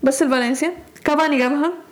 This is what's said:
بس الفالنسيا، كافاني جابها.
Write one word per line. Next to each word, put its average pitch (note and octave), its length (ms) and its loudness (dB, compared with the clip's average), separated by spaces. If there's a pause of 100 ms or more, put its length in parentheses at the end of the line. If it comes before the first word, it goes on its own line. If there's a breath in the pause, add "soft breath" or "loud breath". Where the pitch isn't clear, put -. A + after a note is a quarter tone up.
بس C#4 200 2
الفالنسيا، C4 500 0 (320)
كافاني D4+ 340 2
جابها. C#4+ 340 0 (200)